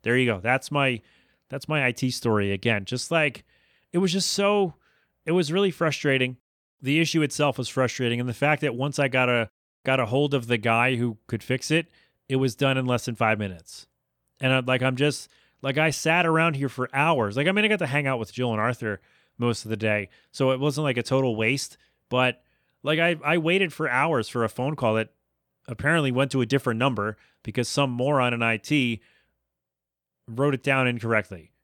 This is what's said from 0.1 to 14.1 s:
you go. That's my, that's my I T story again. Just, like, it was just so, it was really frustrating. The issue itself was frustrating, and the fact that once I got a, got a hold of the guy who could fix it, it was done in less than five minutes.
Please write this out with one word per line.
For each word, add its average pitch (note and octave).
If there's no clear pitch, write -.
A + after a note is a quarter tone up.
you B2+
go. G#2
That's B2
my, C3+
that's C3+
my D3
I B2
T B2+
story G#2
again. G2+
Just, -
like, D#3
it F3
was F#3
just F#3+
so, G3+
it D#3
was E3
really G3
frustrating. C3+
The C#3+
issue D#3+
itself D3
was B2
frustrating, B2
and B2
the A#2
fact D3
that C3
once C3+
I C#3
got B2+
a, A#2+
got C3
a A#2
hold C#3
of A#2
the A#2+
guy A#2
who A#2
could A2
fix -
it, E3
it C3+
was C3
done C3+
in C3
less B2
than A#2
five A2
minutes. F#2+